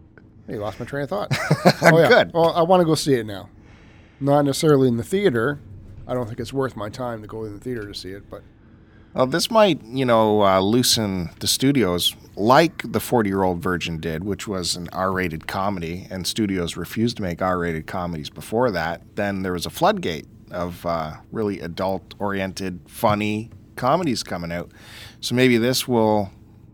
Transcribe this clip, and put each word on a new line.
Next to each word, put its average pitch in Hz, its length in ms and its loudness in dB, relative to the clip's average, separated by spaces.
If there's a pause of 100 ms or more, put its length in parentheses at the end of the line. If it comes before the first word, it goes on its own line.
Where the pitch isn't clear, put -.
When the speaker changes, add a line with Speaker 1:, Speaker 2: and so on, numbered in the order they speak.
(480)
Speaker 1:
hey, - 80 -8
lost 104 240 -8
my 120 60 -8
train 143 180 -6
of - 60 -10
thought. 202 200 -6
Speaker 2:
<laughs> - 520 2
Speaker 1:
Oh, 165 180 8
yeah. 147 80 6
Speaker 2:
Good. - 240 6
Speaker 1:
Well, 165 180 4
I 165 120 2
wanna 180 220 6
go 156 120 4
see 143 180 0
it 117 100 0
now. 98 260 -12 (680)
Not 143 280 4
necessarily 139 420 4
in 117 80 2
the 120 80 -4
theater. 147 560 0 (480)
I 127 60 -4
don't 123 120 -4
think 117 140 -12
it's 113 120 -10
worth 131 220 -2
my 104 140 -8
time 117 340 -8
to 104 60 -16
go 110 160 -10
in 104 100 -12
the 101 60 -16
theater 117 260 -8
to 101 80 -14
see 92 160 -12
it, 98 180 -16
but - 140 -18 (720)
Speaker 2:
Well, 127 140 2
this 160 200 -2
might, 208 360 4
you 127 200 -4
know, 110 380 4
uh, 95 160 6
loosen 101 800 2
the - 80 -6
studios 104 680 0 (180)
like 135 500 4
the 113 140 -6
forty-year-old 95 640 0
Virgin 87 380 -2
did, 80 240 -4
which 98 240 -6
was 92 260 -4
an 85 180 -10
R-rated 92 540 -2
comedy, 95 640 -6
and 92 160 -8
studios 95 500 -2
refused 110 420 -4
to 104 40 -6
make 87 180 -6
R-rated 87 460 -2
comedies 87 420 -8
before 120 440 -2
that. 85 300 -4 (120)
Then 98 280 -4
there 95 100 -4
was 87 140 -6
a 82 40 -8
floodgate 95 560 -2 (240)
of, 87 340 -8
uh, 80 300 -4 (160)
really 104 300 -4
adult-oriented, 95 1300 -6
funny 107 640 0 (260)
comedies 139 480 0
coming 85 260 -8
out. 85 220 -8 (480)
So - 160 -4
maybe 123 220 6
this 127 280 0
will, 107 440 2 (440)